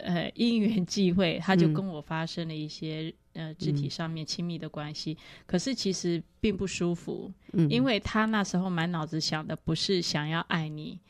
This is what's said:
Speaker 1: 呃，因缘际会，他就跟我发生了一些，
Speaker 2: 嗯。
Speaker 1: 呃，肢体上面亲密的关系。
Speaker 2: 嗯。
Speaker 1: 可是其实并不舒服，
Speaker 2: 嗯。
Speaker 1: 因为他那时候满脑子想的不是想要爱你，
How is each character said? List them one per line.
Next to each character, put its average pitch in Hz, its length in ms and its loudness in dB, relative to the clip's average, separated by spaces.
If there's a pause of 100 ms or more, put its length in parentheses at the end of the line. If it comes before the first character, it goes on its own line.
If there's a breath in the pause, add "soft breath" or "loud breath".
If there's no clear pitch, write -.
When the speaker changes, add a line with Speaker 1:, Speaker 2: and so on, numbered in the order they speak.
Speaker 1:
呃， 175 320 0
因 233 240 4
缘 202 260 4
际 185 280 4
会， 175 280 4
他 190 140 4
就 170 140 8
跟 156 160 2
我 160 160 -6
发 160 240 -4
生 165 220 -6
了 160 80 -8
一 151 120 -6
些， 156 460 -8 (200)
Speaker 2:
嗯。 165 160 -10
Speaker 1:
呃， 156 40 -12
肢 156 180 -2
体 143 160 0
上 160 220 -6
面 160 160 -6
亲 - 180 -6
密 170 140 -4
的 156 100 -8
关 151 260 -8
系。 156 200 -6
Speaker 2:
嗯。 - 100 -12 (220 loud breath)
Speaker 1:
可 185 120 0
是 247 160 0
其 190 200 0
实 170 280 0 (200)
并 208 140 2
不 196 100 -2
舒 175 300 0
服， - 360 -8 (220 loud breath)
Speaker 2:
嗯。 160 160 6
Speaker 1:
因 247 140 4
为 240 160 2
他 220 260 0
那 220 180 2
时 190 140 0
候 185 120 2
满 170 220 0
脑 160 140 -2
子 160 140 -4
想 156 260 -2
的 160 100 -4
不 160 200 -2
是 175 260 2
想 151 260 0
要 160 200 0
爱 160 200 0
你， 151 300 -10 (120 loud breath)